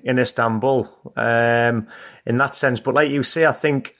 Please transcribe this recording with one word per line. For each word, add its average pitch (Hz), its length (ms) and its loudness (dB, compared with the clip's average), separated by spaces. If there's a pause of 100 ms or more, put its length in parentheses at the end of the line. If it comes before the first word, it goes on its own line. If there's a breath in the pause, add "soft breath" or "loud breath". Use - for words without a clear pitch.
in 127 160 0
Istanbul, 120 720 0 (260)
um, 117 720 2 (400 loud breath)
in 117 120 0
that 135 180 0
sense. 123 240 0
But 123 140 -4
like 147 160 2
you 139 120 -2
say, 160 240 0
I 143 60 2
think 139 480 -4